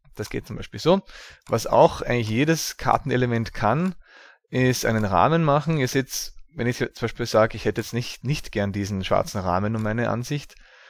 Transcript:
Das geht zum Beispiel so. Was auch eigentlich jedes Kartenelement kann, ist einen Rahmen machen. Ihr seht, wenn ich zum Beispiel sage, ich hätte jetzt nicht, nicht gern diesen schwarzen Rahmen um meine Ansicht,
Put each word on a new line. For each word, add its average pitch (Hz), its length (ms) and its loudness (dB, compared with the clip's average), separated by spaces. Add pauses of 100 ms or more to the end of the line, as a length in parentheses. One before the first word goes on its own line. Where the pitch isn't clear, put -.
(160)
Das 107 140 -8
geht - 180 -8
zum - 100 -10
Beispiel - 220 -14
so. 190 220 4 (460)
Was 117 200 -2
auch 127 340 4
eigentlich 120 280 0
jedes 151 480 0
Kartenelement 120 760 2
kann, 151 420 0 (540)
ist 127 360 0
einen 110 200 2
Rahmen 110 380 4
machen. 151 340 2
Ihr 131 100 0
seht, - 460 -4 (220)
wenn 117 120 -2
ich 123 100 -2
zum - 140 -2 (100)
Beispiel 120 240 -4
sage, 113 300 4
ich 104 100 -8
hätte 110 160 0
jetzt - 120 -8
nicht, - 300 -6
nicht 139 280 -4
gern 101 200 -2
diesen 98 320 -4
schwarzen 101 380 0
Rahmen 92 340 0
um 110 60 -4
meine 110 280 -2
Ansicht, 123 460 -6 (340)